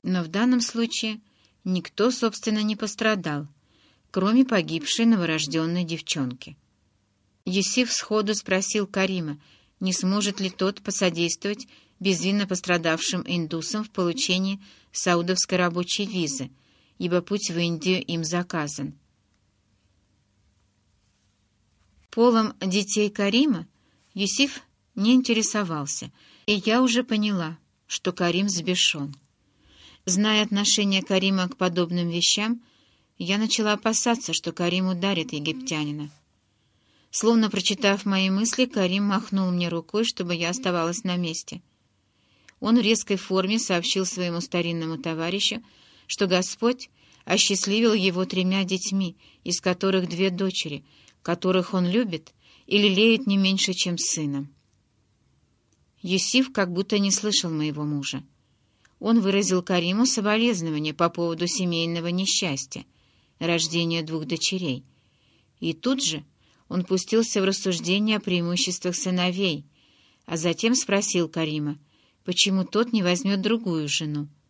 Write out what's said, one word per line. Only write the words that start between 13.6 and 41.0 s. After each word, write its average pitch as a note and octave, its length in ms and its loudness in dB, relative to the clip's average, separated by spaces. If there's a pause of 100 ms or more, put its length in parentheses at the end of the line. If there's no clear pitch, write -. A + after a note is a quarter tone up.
в A3 60 -14
получении F#3 720 -2 (320)
саудовской F3+ 680 0
рабочей F3 480 -2
визы, D3 440 -4 (480)
ибо F3 240 0
путь G3+ 280 -4
в E3 60 -4
Индию E3+ 480 0
им E3 200 -4
заказан. D#3+ 680 -4 (3250)
Полом A3+ 500 4
детей G3+ 480 0
Карима G#3+ 580 2 (460)
Юсиф G3+ 480 0 (340)
не A3+ 200 4
интересовался, G#3 960 0 (360)
и G#3 80 6 (120)
я A#3 160 4
уже B3 220 2
поняла, G3+ 540 -2 (280)
что - 260 -4
Карим F3 340 2
взбешен. E3+ 680 0 (920)
Зная G#3+ 380 2
отношение G3+ 600 2
Карима F#3+ 460 2
к - 80 -10
подобным F3 520 0
вещам, G#3 540 0 (540)
я F#3+ 220 -2
начала G#3+ 360 2
опасаться, A3 580 0
что E3 200 -4
Карим F3+ 360 0
ударит F3+ 440 -2
египтянина. D3+ 800 -4 (1000)
Словно A3 400 4
прочитав G3 540 0
мои F#3+ 260 2
мысли, A3+ 360 2
Карим G3 380 0
махнул F#3+ 460 0
мне F3 180 0
рукой, E3 360 -2
чтобы F3 300 -4
я E3+ 160 -2
оставалась F3 520 -2